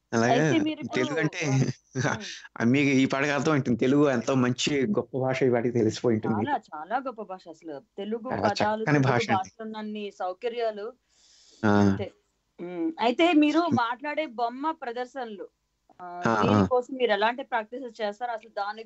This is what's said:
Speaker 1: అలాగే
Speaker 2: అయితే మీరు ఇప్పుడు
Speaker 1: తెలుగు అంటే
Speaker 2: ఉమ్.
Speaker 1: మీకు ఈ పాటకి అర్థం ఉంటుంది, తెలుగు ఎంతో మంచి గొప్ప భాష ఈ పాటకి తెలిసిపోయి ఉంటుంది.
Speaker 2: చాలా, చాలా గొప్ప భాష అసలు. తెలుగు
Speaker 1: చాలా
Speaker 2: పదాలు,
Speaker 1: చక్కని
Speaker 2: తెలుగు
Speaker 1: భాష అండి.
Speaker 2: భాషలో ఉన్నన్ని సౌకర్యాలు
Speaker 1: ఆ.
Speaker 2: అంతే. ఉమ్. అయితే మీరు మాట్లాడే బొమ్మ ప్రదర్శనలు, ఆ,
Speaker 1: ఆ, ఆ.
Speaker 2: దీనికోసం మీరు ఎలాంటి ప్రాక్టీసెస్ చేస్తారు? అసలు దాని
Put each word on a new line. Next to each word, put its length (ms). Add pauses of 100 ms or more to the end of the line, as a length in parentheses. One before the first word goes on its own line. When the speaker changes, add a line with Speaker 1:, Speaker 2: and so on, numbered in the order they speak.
(120)
Speaker 1:
అలాగే 280
Speaker 2:
అయితే 180
మీరు 220
ఇప్పుడు 140
Speaker 1:
తెలుగు 260
అంటే 520 (380)
Speaker 2:
ఉమ్. 580
Speaker 1:
మీకు 220
ఈ 160
పాటకి 240
అర్థం 240
ఉంటుంది, 240
తెలుగు 320
ఎంతో 240
మంచి 520
గొప్ప 320
భాష 240
ఈ 80
పాటకి 200
తెలిసిపోయి 460
ఉంటుంది. 180
Speaker 2:
చాలా, 240
చాలా 380
గొప్ప 260
భాష 260
అసలు. 320 (180)
తెలుగు 320
Speaker 1:
చాలా 180
Speaker 2:
పదాలు, 340
Speaker 1:
చక్కని 160
Speaker 2:
తెలుగు 120
Speaker 1:
భాష 100
అండి. 140
Speaker 2:
భాషలో 300
ఉన్నన్ని 540
సౌకర్యాలు 680 (800)
Speaker 1:
ఆ. 40
Speaker 2:
అంతే. 440 (480)
ఉమ్. 400
అయితే 320
మీరు 300 (120)
మాట్లాడే 520
బొమ్మ 440
ప్రదర్శనలు, 760 (540)
ఆ, 40 (220)
Speaker 1:
ఆ, 60
ఆ. 100
Speaker 2:
దీనికోసం 520
మీరు 180
ఎలాంటి 300
ప్రాక్టీసెస్ 580
చేస్తారు? 300
అసలు 180
దాని 380